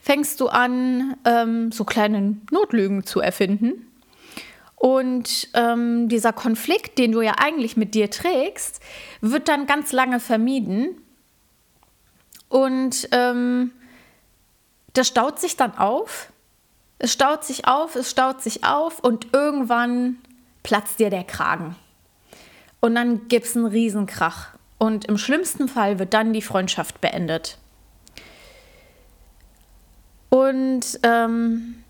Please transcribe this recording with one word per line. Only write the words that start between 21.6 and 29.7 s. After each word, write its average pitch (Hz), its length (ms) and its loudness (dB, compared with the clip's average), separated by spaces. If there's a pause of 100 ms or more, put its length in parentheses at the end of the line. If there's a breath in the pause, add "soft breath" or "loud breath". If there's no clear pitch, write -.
Und 233 160 2
dann 233 320 0
gibt's 233 300 0
einen 233 100 2
Riesenkrach. 208 920 -2 (220)
Und 220 280 0
im 214 100 0
schlimmsten 285 520 -2
Fall 208 300 0
wird 185 140 -2
dann 220 220 2
die 214 80 -2
Freundschaft - 580 -4
beendet. 165 560 -2 (2750 loud breath)